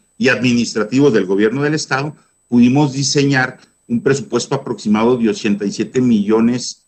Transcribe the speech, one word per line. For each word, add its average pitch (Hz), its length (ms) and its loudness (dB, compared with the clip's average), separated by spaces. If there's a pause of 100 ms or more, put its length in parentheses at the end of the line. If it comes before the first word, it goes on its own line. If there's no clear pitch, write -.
(160)
y 120 120 0
administrativos 120 840 0
del 98 140 2
gobierno 107 360 0
del 151 120 -2
estado, 147 420 -6 (320)
pudimos 127 440 4
diseñar 139 640 0 (280)
un 120 160 -2
presupuesto 117 540 -2
aproximado 113 600 0
de 113 140 0
ochenta 101 340 -2
y 101 80 -4
siete 113 280 -4
millones, 117 880 0